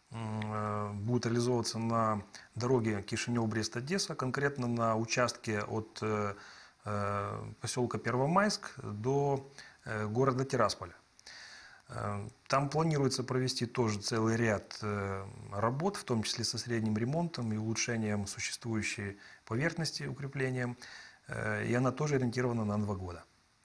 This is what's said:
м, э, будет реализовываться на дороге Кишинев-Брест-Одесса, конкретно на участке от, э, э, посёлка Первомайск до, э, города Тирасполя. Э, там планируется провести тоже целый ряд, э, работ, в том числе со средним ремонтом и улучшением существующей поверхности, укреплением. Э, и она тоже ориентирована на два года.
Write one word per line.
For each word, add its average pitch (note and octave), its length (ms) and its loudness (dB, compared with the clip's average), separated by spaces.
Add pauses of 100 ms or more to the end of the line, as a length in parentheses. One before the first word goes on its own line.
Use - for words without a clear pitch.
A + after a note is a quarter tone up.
(120)
м, A2 340 -6
э, G#2 480 -4
будет A2+ 320 -2
реализовываться A#2+ 540 0
на A2+ 420 0 (340)
дороге A2+ 460 0
Кишинев-Брест-Одесса, A#2+ 1120 -2
конкретно C3+ 520 -2
на A#2 280 0
участке A2+ 640 -2
от, A2 420 -6
э, G#2 320 -2 (500)
э, G#2 720 -4
посёлка A#2 380 -2
Первомайск D3+ 800 0
до, C3+ 720 -2 (360)
э, G#2+ 220 -4
города C3 380 0
Тирасполя. G2+ 480 0 (960)
Э, G#2 360 -6 (200)
там C#3 220 2
планируется C#3+ 540 10
провести B2+ 420 2
тоже A2 340 4
целый A2+ 380 4
ряд, A2 460 2
э, G2 420 -4 (260)
работ, C3 460 0
в - 60 -10
том A2+ 180 0
числе - 220 -4
со A2 160 -4
средним A2 360 -2
ремонтом C3+ 560 -2
и G#2+ 60 -2
улучшением G#2+ 680 -2
существующей G#2+ 920 -6 (260)
поверхности, D3+ 600 -4
укреплением. C3 720 -4 (500)
Э, G#2+ 380 -4
и A2+ 80 0
она B2+ 180 2
тоже D3 260 0
ориентирована A#2+ 460 0
на G#2 140 -2
два G#2 160 -2
года. F#2 300 -10 (420)